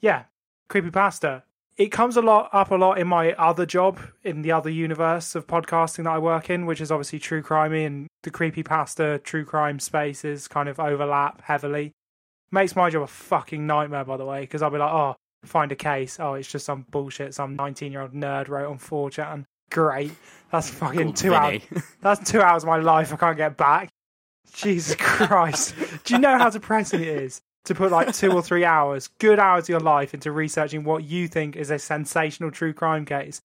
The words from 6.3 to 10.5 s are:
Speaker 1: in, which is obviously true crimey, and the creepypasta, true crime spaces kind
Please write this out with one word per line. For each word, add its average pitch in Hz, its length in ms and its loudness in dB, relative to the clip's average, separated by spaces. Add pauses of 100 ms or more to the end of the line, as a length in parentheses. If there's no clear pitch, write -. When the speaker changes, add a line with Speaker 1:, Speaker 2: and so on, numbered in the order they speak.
Speaker 1:
in, 175 180 -2
which 160 140 -4
is 156 120 -4
obviously 147 260 -4
true 156 240 -6
crimey, 156 420 0
and 143 220 -8 (160)
the 160 80 -10
creepypasta, 160 920 -2
true 156 200 -6
crime 147 360 -2
spaces 147 640 -6
kind 143 220 -4